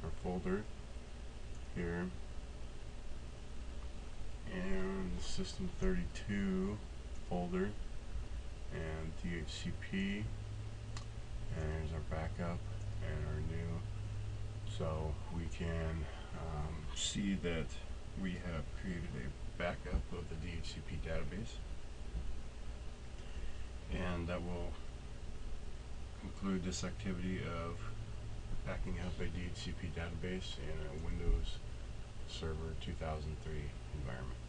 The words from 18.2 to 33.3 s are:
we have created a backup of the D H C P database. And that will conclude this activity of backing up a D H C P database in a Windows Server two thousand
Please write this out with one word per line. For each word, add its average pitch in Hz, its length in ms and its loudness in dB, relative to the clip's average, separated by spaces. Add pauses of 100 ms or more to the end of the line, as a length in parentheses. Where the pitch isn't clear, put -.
we 92 100 2
have 87 320 0 (180)
created 85 340 0
a - 460 -2
backup 90 400 2 (100)
of 85 180 -2
the 82 60 -2
D 85 240 -2
H - 140 -2
C - 20 -4 (120)
P 80 200 -2
database. 92 480 0 (2500)
And 87 340 2
that 87 140 2
will 87 300 0 (1500)
conclude 95 420 0
this 92 200 0
activity 92 560 0
of 104 380 0 (880)
backing 95 300 2 (100)
up 90 140 0
a 95 60 4
D 87 260 2
H - 140 -2
C 85 160 0
P 87 140 0
database 85 640 0
in - 180 0 (100)
a - 180 -2
Windows - 520 6 (720)
Server 80 540 0
two 90 120 0
thousand 76 500 0